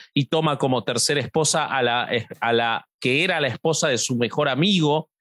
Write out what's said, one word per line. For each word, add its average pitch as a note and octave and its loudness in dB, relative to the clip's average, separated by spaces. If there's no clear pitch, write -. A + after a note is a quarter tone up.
y C#3+ 0
toma D#3+ 0
como B2+ 0
tercera C#3 -2
esposa D3+ 0
a C3+ -2
la, A#2+ 0
a A#2 0
la A#2 0
que C3+ 0
era F3 -2
la C#3 0
esposa D#3 -2
de B2 2
su - -2
mejor A#2+ 0
amigo, D#3 2